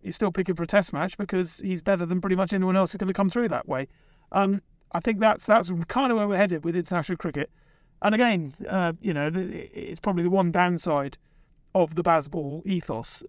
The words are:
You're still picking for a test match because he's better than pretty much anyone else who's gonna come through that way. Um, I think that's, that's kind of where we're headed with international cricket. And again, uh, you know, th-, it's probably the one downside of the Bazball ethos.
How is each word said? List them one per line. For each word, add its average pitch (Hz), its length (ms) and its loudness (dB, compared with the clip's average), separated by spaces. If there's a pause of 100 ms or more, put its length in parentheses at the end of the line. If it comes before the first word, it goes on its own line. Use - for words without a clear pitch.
You're 190 80 -8
still 196 200 -2
picking 180 220 0
for 170 100 -4
a 165 40 -6
test 202 260 2
match 165 240 -4
because 185 400 -2
he's 185 240 -4
better 180 240 2
than 180 140 0
pretty 185 160 0
much 185 160 0
anyone 185 240 2
else 190 160 2
who's 190 80 -8
gonna 190 140 -2
come 196 160 2
through 240 180 0
that 151 200 -4
way. 131 200 -4 (440)
Um, 196 300 2 (300)
I 175 80 -2
think 214 200 -2
that's, 220 260 2
that's 208 260 4 (160)
kind 254 240 2
of 226 60 2
where 208 100 0
we're 202 100 0
headed 175 260 2
with 165 120 -2
international 175 420 -2
cricket. 151 320 -4 (520)
And 208 120 4
again, 202 420 2 (140)
uh, 175 320 0
you - 120 -2
know, 147 160 -2
th-, 185 440 -6
it's - 260 -12
probably 180 240 0
the 180 60 2
one 180 220 4
downside 165 640 0 (560)
of 160 220 2
the 170 80 0
Bazball 151 640 0
ethos. 165 640 -4